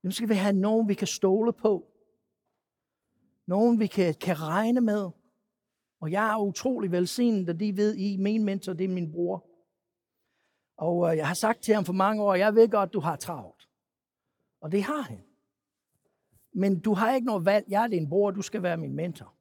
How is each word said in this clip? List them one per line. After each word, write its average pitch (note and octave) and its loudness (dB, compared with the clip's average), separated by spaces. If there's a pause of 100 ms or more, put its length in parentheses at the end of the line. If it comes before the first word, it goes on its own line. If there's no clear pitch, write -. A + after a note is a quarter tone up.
Dem F#3 -4
skal A3+ -4
vi A3 4
have G3 2
nogen, G#3+ 2
vi G3+ 2
kan F#3+ -2
stole G#3+ 2
på. - -4 (1600)
Nogen, G#3+ 4
vi G#3+ 2
kan, F3 0
kan D#3+ -4
regne G#3+ 0
med. G#3 0 (920)
Og D#3+ -6
jeg G#3+ 0
er A3 -2
utrolig G#3 -2
velsignet, F#3 0
at E3+ -4
de G#3 -2
ved, G#3+ 2
I G3 -4
er F#3 -4
min G#3+ 0
mentor, G3 -4
det F3 -4
er F#3+ -2
min F3 -4
bror. F3 -4 (1300)
Og, F3 0
øh, D#3+ 0
jeg D3+ -2
har E3+ -2
sagt A3 0
til G#3+ 4
ham G3+ 2
for F3 -4
mange G3+ 2
år, G3+ 2
"Jeg G#3 4
ved A3+ 8
godt, G3 0
du G3+ -2
har D#3 -2
travlt." - -12 (920)
Og D#3 -6
det G3+ 2
har C#4+ -4
han. A#2 -12 (1300)
"Men F#3+ 0
du G#3+ 2
har A3+ 2
ikke B3+ 0
noget G3+ -2
valg. G3+ 2
Jeg G3+ 0
er A#3+ 0
din E3 -2
bror, G3+ 2
du F#3+ -6
skal G#3 -6
være F3 -2
min C#3+ -8
mentor." D#3 -10